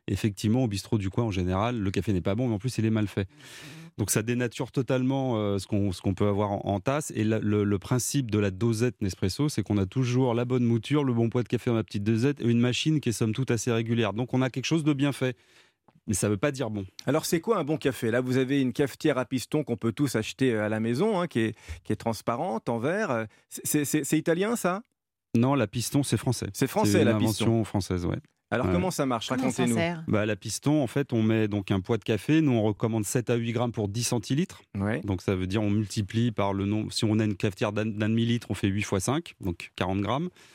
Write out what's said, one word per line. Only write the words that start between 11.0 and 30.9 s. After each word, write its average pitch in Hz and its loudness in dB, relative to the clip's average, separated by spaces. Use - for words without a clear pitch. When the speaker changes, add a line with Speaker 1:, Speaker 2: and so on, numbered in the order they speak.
Speaker 1:
le 135 2
bon 117 2
poids 123 0
de - -10
café 123 -2
dans 117 4
la 113 2
petite 101 -6
dosette 117 2
et - -2
une 117 4
machine 131 2
qui - -2
est - 0
somme 110 0
toute 127 -2
assez 120 0
régulière. 113 2
Donc, 120 -4
on 131 2
a 131 2
quelque 123 -8
chose 160 0
de 151 4
bien 139 0
fait. 127 -2
Mais 107 0
ça 104 0
veut 104 2
pas 147 0
dire 127 -4
bon. 101 -6
Speaker 2:
Alors, 147 0
c'est 170 0
quoi 226 0
un 151 -2
bon 151 -2
café ? 127 -2
Là, 120 2
vous 127 0
avez 135 2
une 127 0
cafetière 143 0
à 123 -2
piston 135 -2
qu'on 117 -2
peut 117 0
tous 139 0
acheter, 120 0
euh, 107 0
à 104 0
la 110 0
maison, 151 0
hein, 175 -2
qui - -2
est, 107 0
qui - -2
est 107 -2
transparente, 135 -4
en 117 0
verre. 170 0
Euh, 113 0
c'est, - -14
c'est, 151 2
c'est, 151 0
c'est 160 2
italien, 175 2
ça ? 190 0
Speaker 1:
Non, 131 4
la 120 2
piston, 131 0
c'est - 0
français. 117 0
Speaker 2:
C'est 135 0
français, 208 4
Speaker 1:
C'est 185 6
une - 6
Speaker 2:
la 107 4
Speaker 1:
invention 107 0
Speaker 2:
piston. 113 4
Speaker 1:
française, 92 -2
ouais. 92 -2
Speaker 2:
Alors, 120 0
Speaker 1:
Ouais. - 2
Speaker 2:
comment 185 2
ça 151 -2
marche ? 120 -2
Speaker 3:
Comment 127 -2
on - 2
s'en - -4
Speaker 2:
Racontez-nous. 120 2
Speaker 3:
sert ? 165 -2
Speaker 1:
Bah, 107 2
la 107 0
piston, 143 0
en 123 0
fait, 143 -2